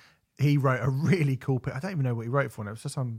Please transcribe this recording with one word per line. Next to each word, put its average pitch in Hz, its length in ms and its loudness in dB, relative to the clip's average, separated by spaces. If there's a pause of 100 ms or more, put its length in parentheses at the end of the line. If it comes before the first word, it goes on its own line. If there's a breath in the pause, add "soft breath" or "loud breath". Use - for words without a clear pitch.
(380 loud breath)
he 143 200 4
wrote 127 240 2
a 120 80 2
really 139 480 2
cool 131 220 0
pi-, - 160 -6
I 135 40 -6
don't 190 120 -6
even 147 120 -2
know 123 120 0
what 113 80 -6
he 117 60 -6
wrote 131 220 0
for 110 120 -10
now. 101 60 -8
It 107 40 -8
was 113 100 -14
just 143 120 -8
some 120 240 -4